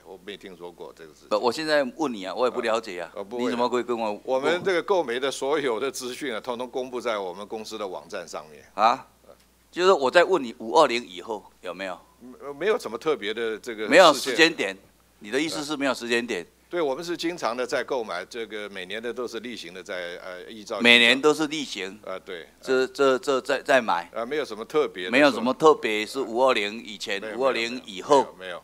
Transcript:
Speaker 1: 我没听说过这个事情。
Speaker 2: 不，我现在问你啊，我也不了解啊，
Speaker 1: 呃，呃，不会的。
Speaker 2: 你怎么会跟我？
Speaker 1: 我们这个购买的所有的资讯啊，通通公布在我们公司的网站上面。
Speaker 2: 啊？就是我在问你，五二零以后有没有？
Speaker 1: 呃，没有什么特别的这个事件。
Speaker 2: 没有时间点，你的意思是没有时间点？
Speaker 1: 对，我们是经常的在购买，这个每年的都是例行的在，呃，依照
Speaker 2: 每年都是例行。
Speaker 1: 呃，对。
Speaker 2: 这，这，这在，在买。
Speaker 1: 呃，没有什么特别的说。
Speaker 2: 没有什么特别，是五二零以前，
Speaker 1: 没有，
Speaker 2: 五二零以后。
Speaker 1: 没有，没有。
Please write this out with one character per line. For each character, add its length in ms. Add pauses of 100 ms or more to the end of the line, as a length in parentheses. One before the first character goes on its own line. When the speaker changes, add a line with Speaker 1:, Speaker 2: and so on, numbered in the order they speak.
Speaker 1:
我 200
没 100
听 220
说 140
过 260
这 80
个 80
事 60
情。 100
Speaker 2:
不， 80
我 140
现 160
在 160 (140)
问 140
你 140
啊， 80
我 140
也 20
不 120
了 200
解 180
啊， 140
Speaker 1:
呃， 60
呃， 40
不 140
会 60
的。 20
Speaker 2:
你 60
怎 80
么 100
会 140
跟 120
我？ 280
Speaker 1:
我 160
们 240
这 100
个 80
购 220
买 160
的 100
所 300
有 200
的 120
资 240
讯 180
啊， 60
通 180
通 100
公 220
布 100
在 160
我 160
们 140
公 180
司 140
的 100
网 220
站 180
上 220
面。 140 (100)
Speaker 2:
啊？ 320 (640)
就 160
是 60
我 180
在 140
问 180
你， 160
五 220
二 80
零 180
以 160
后 240 (160)
有 100
没 140
有？ 140 (420)
Speaker 1:
呃， 120
没 120
有 140
什 100
么 80
特 180
别 160
的 280
这 160
个 80
事 60
件。 20
Speaker 2:
没 60
有 160
时 200
间 180
点， 240 (440)
你 100
的 100
意 80
思 160
是 140
没 80
有 80
时 140
间 180
点？ 180 (240)
Speaker 1:
对， 140
我 140
们 60
是 140
经 220
常 180
的 100
在 180
购 200
买， 220
这 220
个 220
每 180
年 140
的 120
都 140
是 120
例 160
行 160
的 100
在， 440
呃， 240
依 140
照 180
Speaker 2:
每 160
年 220
都 140
是 140
例 160
行。 400
Speaker 1:
呃， 160
对。 300 (100)
Speaker 2:
这， 280
这， 320
这 200
在， 220
在 180
买。 320
Speaker 1:
呃， 140
没 120
有 60
什 140
么 80
特 220
别 180
的 40
说。 20
Speaker 2:
没 80
有 120
什 100
么 120
特 220
别， 300
是 140
五 260
二 80
零 300
以 140
前， 240
Speaker 1:
没 80
有， 80
Speaker 2:
五 80
二 80
零 320
以 160
后。 220 (140)
Speaker 1:
没 120
有， 0
没 0
有。 140